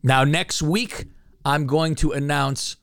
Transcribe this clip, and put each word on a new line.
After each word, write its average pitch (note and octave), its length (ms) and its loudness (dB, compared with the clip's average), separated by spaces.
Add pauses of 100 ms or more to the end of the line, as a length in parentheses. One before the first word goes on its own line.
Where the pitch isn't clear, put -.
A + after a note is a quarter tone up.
Now, C3 220 4
next D#3+ 380 0
week, F#3 440 -2 (380)
I'm C#3+ 220 0
going D#3+ 300 0
to D3 160 0
announce C#3+ 720 -2